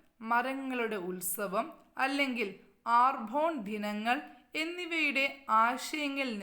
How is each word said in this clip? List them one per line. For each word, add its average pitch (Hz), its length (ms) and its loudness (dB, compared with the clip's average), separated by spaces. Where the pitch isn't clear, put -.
മരങ്ങളുടെ 247 680 0
ഉത്സവം 190 580 -2
അല്ലെങ്കിൽ 262 460 0
ആർബോൺ 269 500 2
ദിനങ്ങൾ 214 500 0
എന്നിവയുടെ 320 640 0
ആശയങ്ങളിൽ 277 760 -2